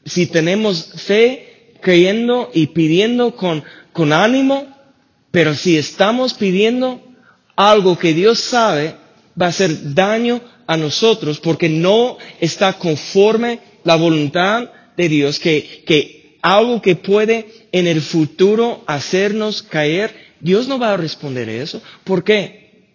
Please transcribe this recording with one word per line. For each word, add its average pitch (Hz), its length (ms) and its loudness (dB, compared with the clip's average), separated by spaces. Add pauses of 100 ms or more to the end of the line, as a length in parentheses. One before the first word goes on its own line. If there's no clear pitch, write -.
si 175 240 -2
tenemos 180 580 -2 (100)
fe, 226 840 -2
creyendo 214 760 2
y 156 140 2
pidiendo 220 720 0
con, 165 260 -4 (300)
con 151 180 0
ánimo, 269 640 0 (560)
pero 156 240 2
si 165 220 2
estamos 226 560 -2
pidiendo 233 680 -2 (540)
algo 190 420 4
que 165 160 0
Dios 202 260 2
sabe 175 560 -2 (460)
va 180 40 2
a 175 40 0
hacer 160 440 -4
daño 226 480 0 (260)
a 165 100 -2
nosotros 160 600 -2
porque 175 300 0
no 190 480 2 (240)
está 185 320 0
conforme 220 880 0 (240)
la 170 120 4
voluntad 170 760 0 (260)
de 170 120 0
Dios, 147 300 0
que, - 460 -2
que - 560 -2
algo 208 400 2
que 180 140 2
puede 214 760 -2
en 180 140 0
el 160 160 0
futuro 190 840 0
hacernos 202 720 -4
caer, 160 540 -4 (240)
Dios 190 280 0
no 269 120 -4
va 226 140 0
a 190 40 -2
responder 135 520 -8
eso. 131 320 -10 (220)
¿Por 180 200 -2
qué? - 720 -4